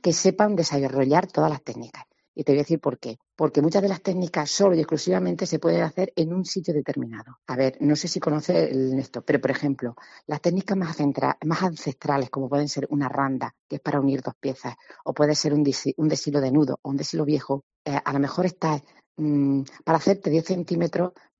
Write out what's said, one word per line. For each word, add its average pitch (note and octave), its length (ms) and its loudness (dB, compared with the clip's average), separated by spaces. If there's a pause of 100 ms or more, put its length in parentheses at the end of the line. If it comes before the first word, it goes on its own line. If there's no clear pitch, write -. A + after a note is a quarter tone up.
que F3 100 4
sepan F#3+ 440 2
desarrollar C#3 720 2
todas D#3 220 2
las C#3+ 120 -6
técnicas. A#2 440 -14 (260)
Y - 120 -8
te C#3+ 80 4
voy C#3 80 4
a - 20 2
decir D#3+ 180 0
por B2 180 -2
qué. A2+ 200 -12 (180)
Porque D3+ 240 2
muchas E3 220 4
de G3+ 60 2
las F#3+ 120 -2
técnicas E3+ 500 -4
solo G3 240 4
y D#3+ 40 4
exclusivamente F3+ 680 0
se D#3+ 120 -2
pueden E3+ 240 2
hacer F3+ 320 -2
en E3 180 0
un F#3 120 -2
sitio F3 280 -4
determinado. B2+ 640 -6 (100)
A B2+ 80 -4
ver, C3 240 2
no D3 160 4
sé E3 120 -6
si F3 120 -4
conoces D#3+ 500 2
el, C3 280 0
esto, B2+ 240 -8
pero C#3+ 180 2
por C3+ 100 0
ejemplo, C3 460 -2 (300)
las D#3 140 -6
técnicas F#3+ 380 -2
más E3+ 120 -4
ancentra-, C#3 540 0
más D#3 200 0
ancestrales, D3 640 -2
como C3+ 180 -4
pueden C#3+ 200 0
ser C#3 220 -4
una C#3+ 180 0
randa, C3+ 460 -2 (140)
que C#3+ 80 -8
es C#3+ 60 -10
para D3 180 0
unir C#3 220 0
dos - 160 -8
piezas, C3 380 -8 (280)
o D#3 80 -6
puede D3 220 2
ser D3 180 0
un D3 120 4
desi-, C3+ 340 0
un D#3 100 2
deshilo D3 320 0
de C3 120 0
nudo C3+ 300 2
o C#3 80 -8
un C#3 60 -2
deshilo D3+ 280 -2
viejo, C#3 400 -2 (200)
eh, C#3+ 180 -2
a - 100 -4
lo C#3 80 0
mejor D#3+ 260 0
está, D#3+ 340 -2 (360)
mm, C#3+ 460 2 (220)
para D#3+ 140 2
hacerte G3 320 0
diez E3 160 2
centímetros, E3+ 640 -2 (280)